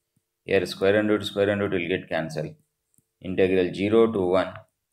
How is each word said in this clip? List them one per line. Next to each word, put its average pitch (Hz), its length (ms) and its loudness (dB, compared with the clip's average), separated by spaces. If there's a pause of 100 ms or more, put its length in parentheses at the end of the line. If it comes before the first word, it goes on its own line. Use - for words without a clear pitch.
(440)
Here 92 220 0
square 98 300 0
and 107 120 0
root, 104 160 0
square 101 260 -2
and 101 100 0
root 101 120 -2
will 85 160 -2
get 92 200 -4
cancelled. 80 460 -6 (640)
Integral 92 520 2
zero 110 400 2
to 101 80 -2
one, 90 320 0 (400)